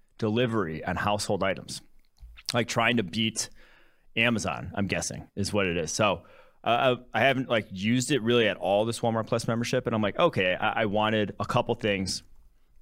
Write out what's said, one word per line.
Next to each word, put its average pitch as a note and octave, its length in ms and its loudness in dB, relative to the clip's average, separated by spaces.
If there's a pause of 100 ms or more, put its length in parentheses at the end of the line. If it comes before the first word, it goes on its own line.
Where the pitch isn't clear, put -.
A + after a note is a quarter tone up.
(180)
delivery G#2+ 680 0
on F#2 100 -2
household G#2 480 -2
items, - 400 -4 (720)
like, A#2+ 140 0
trying A#2 300 2
to A2 40 0
beat A2 480 -4 (680)
Amazon, A2 600 -2
I'm G2+ 100 0
guessing, - 480 -6
is G2 180 -4
what G2 140 2
it E2+ 120 0
is. D#2+ 120 -4
So, G2+ 320 0 (400)
uh, B2+ 320 4 (180)
I, - 100 -2
I - 20 6
haven't, C3+ 240 2
like, A2+ 240 2
used A#2 400 0
it B2 100 0
really A#2 240 4
at F#2+ 100 2
all, G2+ 280 2
this A2+ 160 -4
Walmart A2+ 260 0
Plus A#2 220 -2
membership. A#2+ 400 0
And A2+ 80 -2
I'm A2 40 0
like, G2+ 160 0
"Okay, G2 380 2
I, G2+ 280 0
I - 40 2
wanted G#2+ 540 0
a G#2+ 40 -2
couple A#2+ 300 0
things." G2 480 -2 (600)